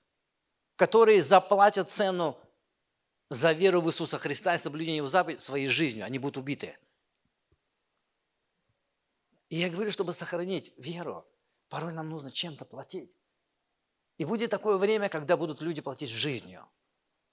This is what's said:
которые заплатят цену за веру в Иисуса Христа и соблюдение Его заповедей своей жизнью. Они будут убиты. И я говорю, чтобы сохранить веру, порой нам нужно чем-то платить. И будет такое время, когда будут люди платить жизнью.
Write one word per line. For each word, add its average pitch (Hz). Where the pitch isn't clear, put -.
которые 214
заплатят 196
цену 180
за 147
веру 180
в 165
Иисуса 156
Христа 156
и 165
соблюдение 156
Его 143
заповедей 170
своей 135
жизнью. 127
Они 127
будут 139
убиты. 131
И 160
я 175
говорю, 196
чтобы 180
сохранить 175
веру, 147
порой 160
нам 160
нужно 151
чем-то 147
платить. -
И 160
будет 220
такое 202
время, 202
когда 160
будут 156
люди 151
платить 135
жизнью. 110